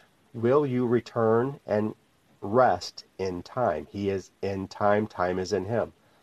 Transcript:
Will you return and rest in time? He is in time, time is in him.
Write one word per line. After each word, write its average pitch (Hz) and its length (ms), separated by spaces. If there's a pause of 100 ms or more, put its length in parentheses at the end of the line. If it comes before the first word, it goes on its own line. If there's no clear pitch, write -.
(340)
Will 127 320
you 123 220
return 117 800
and 107 300 (440)
rest 101 640 (140)
in 90 260
time? 82 480
He 101 180
is 98 220 (100)
in 95 260
time, 104 400
time 90 300
is 92 140
in 92 140
him. 101 280 (300)